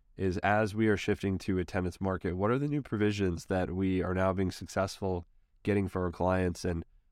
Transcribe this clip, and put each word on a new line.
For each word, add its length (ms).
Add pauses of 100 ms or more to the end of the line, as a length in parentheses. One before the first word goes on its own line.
(160)
is 220
as 360
we 140
are 80
shifting 420
to 200
a 60
tenant's 360
market, 360
what 140
are 80
the 100
new 140
provisions 640
that 240
we 320
are 120
now 180
being 180
successful 720 (380)
getting 260
for 160
our 60
clients? 540
And 200 (280)